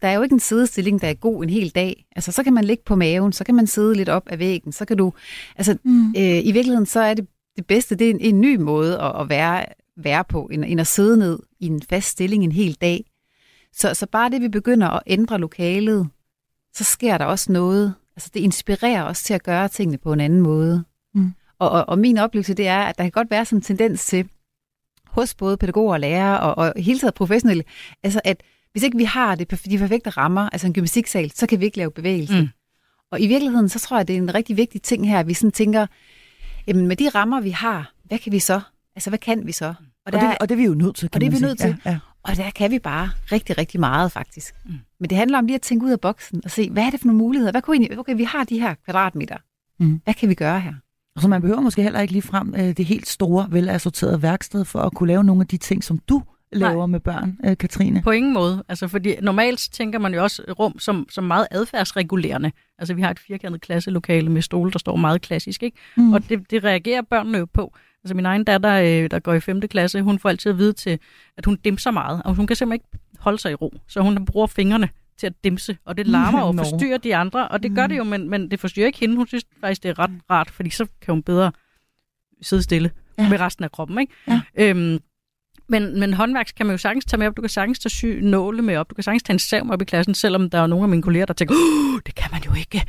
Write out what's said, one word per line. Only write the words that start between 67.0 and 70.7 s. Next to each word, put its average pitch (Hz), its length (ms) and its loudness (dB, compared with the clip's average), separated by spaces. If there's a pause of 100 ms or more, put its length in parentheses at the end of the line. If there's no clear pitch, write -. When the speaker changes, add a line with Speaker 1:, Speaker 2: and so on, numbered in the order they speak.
Speaker 3:
børnene 220 360 -2
jo 170 80 -4
på. - 280 -4 (300)
Altså, 185 100 -6
min 185 120 -2
egen 202 180 2
datter, 202 280 2 (320)
øh, 160 60 -4
der 170 80 -4
går 170 160 0
i 165 60 2
femte 196 280 -4
klasse, 190 340 0
hun 202 160 2
får 202 100 -2
altid 180 220 0
at 180 80 0
vide 208 140 4